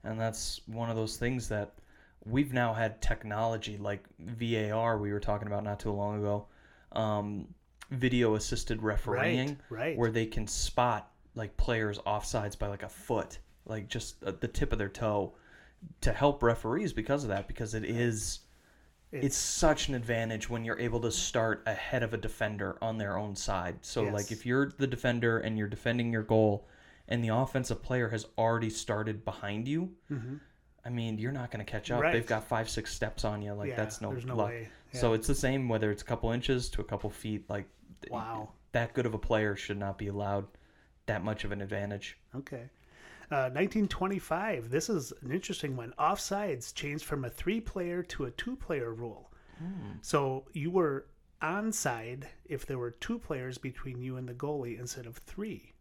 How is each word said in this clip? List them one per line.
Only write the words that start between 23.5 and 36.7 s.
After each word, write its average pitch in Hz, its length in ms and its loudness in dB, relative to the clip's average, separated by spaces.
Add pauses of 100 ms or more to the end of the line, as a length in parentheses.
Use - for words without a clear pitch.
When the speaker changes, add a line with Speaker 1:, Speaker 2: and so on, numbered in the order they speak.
Speaker 1:
So, - 220 0
Speaker 2:
Yes. 101 100 0
Speaker 1:
like, 104 180 -2
if 107 140 -6
you're 131 320 4
the 135 100 2
defender 120 520 2
and 110 180 0
you're 104 100 0
defending 117 440 0
your 110 120 2
goal 107 440 6 (400)
and 120 160 2
the 113 40 2
offensive 120 560 2
player 123 260 2
has 110 160 -2 (100)
already 113 360 4
started 107 520 -2
behind 104 440 -4
you, 170 260 0 (180)
Speaker 2:
Mm-hmm. 131 240 -6 (520)
Speaker 1:
I - 20 -6
mean, 113 280 -2
you're 117 140 -2
not 127 180 -6
gonna 107 160 -6
catch - 240 -6
up. 120 140 2
Speaker 2:
Right. 160 100 4
Speaker 1:
They've 113 140 2
got 110 200 2
five, 113 220 0
six - 240 -4
steps - 320 -2
on 104 160 0
you. 104 120 -4
Like, 104 160 -4
Speaker 2:
Yeah, 123 60 -4
Speaker 1:
that's 110 260 -2
no 107 100 -4
Speaker 2:
there's 123 140 -6
no 127 100 -4
Speaker 1:
luck. 104 140 4
Speaker 2:
way. 113 200 -8 (240)
Speaker 1:
So 120 160 4
Speaker 2:
Yeah. 113 60 8
Speaker 1:
it's 110 120 0
the 139 60 6
same 131 340 2
whether 107 240 4
it's 101 120 -4
a - 20 -12
couple 117 260 0
inches 123 380 2
to - 120 -2